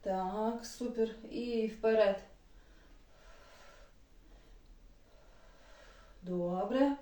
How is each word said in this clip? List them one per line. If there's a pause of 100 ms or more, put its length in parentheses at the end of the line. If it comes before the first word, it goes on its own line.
Так,
супер. (160)
І
вперед. (4000)
Добре.